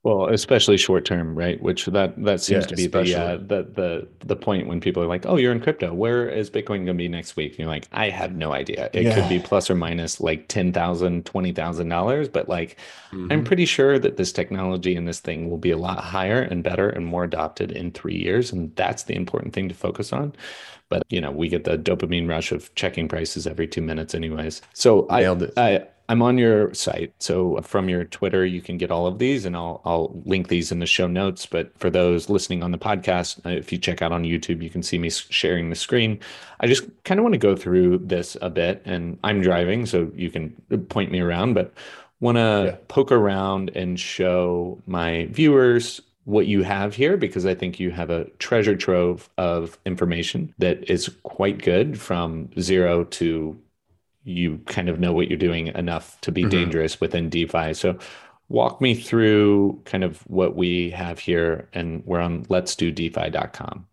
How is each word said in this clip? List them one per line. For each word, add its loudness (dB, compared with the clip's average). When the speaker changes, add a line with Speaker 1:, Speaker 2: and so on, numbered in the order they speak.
Speaker 1:
Well, 2
especially 4
short 2
term, -2
right? -2
Which -2
that, 0
that 2
seems 2
Speaker 2:
Yeah, -6
Speaker 1:
to -6
be 0
the, 0
uh, 4
Speaker 2:
especially. 0
Speaker 1:
the, 0
the, -4
the -2
point -2
when -4
people 0
are 0
like, -2
"Oh, 4
you're 4
in 0
crypto. 0
Where 0
is -4
Bitcoin -4
gonna 0
be -2
next -8
week?" -4
And -14
you're -6
like, -6
"I 0
have -6
no -4
idea. -4
It 4
could 4
Speaker 2:
Yeah. -2
Speaker 1:
be 2
plus 0
or 2
minus, -2
like, -2
ten 0
thousand, 0
twenty -2
thousand -4
dollars." 0
But, -2
like, -4
I'm -8
Speaker 2:
Mm-hmm. 2
Speaker 1:
pretty 2
sure 4
that 2
this -2
technology -2
and -4
this -6
thing -6
will -6
be 0
a 2
lot -4
higher 0
and -4
better 0
and -4
more -2
adopted -4
in -6
three -8
years. 0
And -6
that's -2
the -6
important -4
thing -4
to -8
focus -6
on. -4
But, 0
you 0
know, -4
we -2
get -2
the 0
dopamine -2
rush -4
of -8
checking -2
prices -6
every -4
two -6
minutes -6
anyways. -6
So 6
I, 4
Speaker 2:
Nailed 4
it. -4
Speaker 1:
I, 4
I'm 4
on 6
your 4
site. -6
So 0
from 0
your 0
Twitter, 0
you -2
can -10
get -4
all 0
of -2
these, 0
and -4
I'll, -8
I'll 0
link 0
these 0
in -2
the -2
show 2
notes. -2
But -4
for 0
those 2
listening 0
on -2
the -4
podcast, -2
uh, -4
if -4
you -4
check -2
out 0
on -2
YouTube, -2
you -10
can -6
see -2
me -2
s-, -6
sharing 0
the -4
screen. 0
I 0
just 4
kinda 2
wanna 4
go 4
through 4
this -4
a -4
bit, 0
and -4
I'm 2
driving, 2
so 0
you -4
can -6
point -2
me 0
around, 0
but 0
wanna 4
Speaker 2:
Yeah. -2
Speaker 1:
poke 4
around 2
and -2
show 0
my -2
viewers 4
what 4
you 2
have -2
here, 4
because -2
I 2
think -6
you -2
have -6
a 0
treasure 2
trove 0
of -2
information -2
that 0
is 2
quite -2
good 2
from -4
zero 4
to -2
you -2
kind -2
of -2
know 2
what 2
you're -2
doing 0
enough -6
to -4
be 0
Speaker 2:
Mm-hmm. 2
Speaker 1:
dangerous 0
within -2
DeFi. -2
So -2
walk 0
me 4
through 4
kind -2
of -4
what 0
we 0
have -8
here, 0
and -6
we're -2
on -2
let's 0
do 0
defi -4
dot -4
com. -12